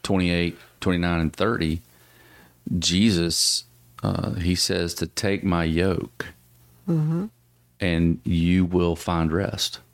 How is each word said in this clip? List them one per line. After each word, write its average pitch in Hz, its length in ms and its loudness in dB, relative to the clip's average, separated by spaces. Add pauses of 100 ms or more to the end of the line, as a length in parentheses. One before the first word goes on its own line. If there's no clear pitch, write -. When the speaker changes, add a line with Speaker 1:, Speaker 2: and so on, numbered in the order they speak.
Speaker 1:
twenty-eight, 87 540 0 (240)
twenty-nine, 87 400 0
and 78 160 -2
thirty, 87 460 -2 (960)
Jesus, 85 840 0 (380)
uh, 92 340 -2
he 90 180 0
says 85 400 -2
to 80 120 -4
take - 380 -2
my 85 200 2
yoke 85 640 0 (600)
Speaker 2:
Mm-hmm. 165 380 0 (540)
Speaker 1:
and 85 440 2
you 90 400 4
will 87 320 2
find 82 340 0
rest. - 500 -4 (140)